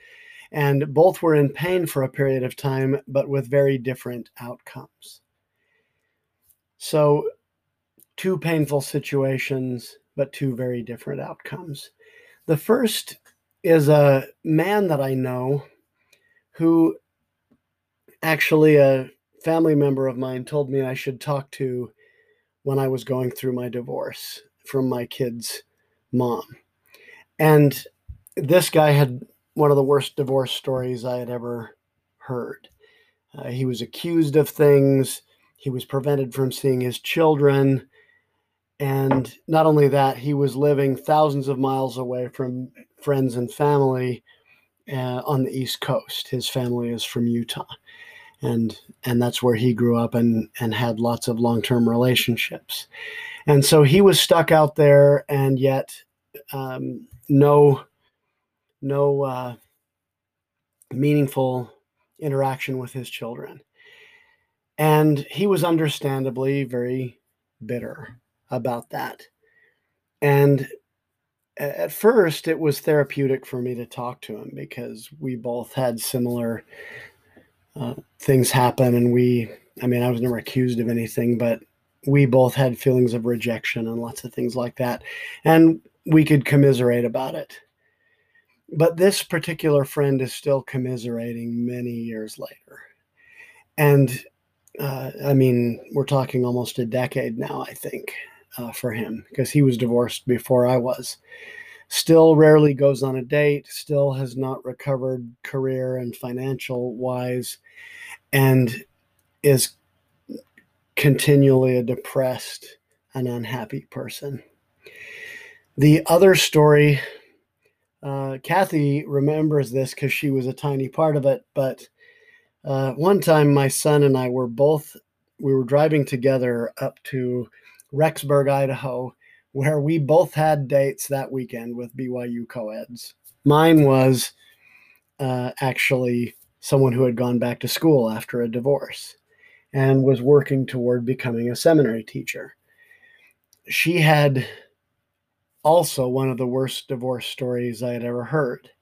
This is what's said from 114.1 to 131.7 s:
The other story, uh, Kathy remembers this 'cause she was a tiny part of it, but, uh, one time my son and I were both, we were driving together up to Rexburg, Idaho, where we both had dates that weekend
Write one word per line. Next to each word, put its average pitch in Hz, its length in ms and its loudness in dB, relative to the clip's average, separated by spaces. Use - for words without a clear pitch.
The 151 260 6
other 180 300 6
story, 147 640 4
uh, 135 400 -8
Kathy 156 640 0
remembers 147 640 0
this 131 240 -4
'cause 135 180 -4
she 143 180 -4
was 131 160 -2
a 131 60 -6
tiny 135 380 -6
part 156 260 0
of 135 80 -2
it, 135 300 0
but, 135 340 -4
uh, 135 300 -4
one 180 260 2
time 151 340 4
my 139 140 4
son 147 340 2
and 135 160 4
I 127 100 -2
were 123 200 -2
both, 143 460 0
we 135 140 0
were 131 100 0
driving 147 400 2
together 123 800 -2
up - 220 -8
to 123 440 -6
Rexburg, 143 560 0
Idaho, 135 640 -4
where 147 280 0
we 160 180 0
both 151 360 2
had 151 340 0
dates 139 400 0
that 135 240 -6
weekend 120 420 -10